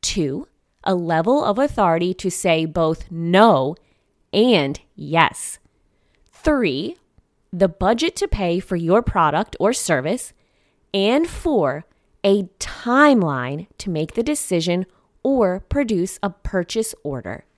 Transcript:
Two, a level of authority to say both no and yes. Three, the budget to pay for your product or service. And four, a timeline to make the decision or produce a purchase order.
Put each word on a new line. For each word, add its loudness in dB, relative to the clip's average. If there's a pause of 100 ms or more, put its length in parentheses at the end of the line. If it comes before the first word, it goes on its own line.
Two, -4 (380)
a 0
level 0
of 0
authority 0
to -6
say 0
both -2
no 4 (580)
and 2 (140)
yes. 0 (760)
Three, -2 (560)
the 2
budget 0
to -4
pay 0
for -6
your 2
product 0
or 2
service. -2 (640)
And 2
four, -2 (400)
a 4 (140)
timeline 2 (120)
to -10
make -4
the -2
decision -2 (360)
or 0
produce -2
a -4
purchase -4
order. -8 (140)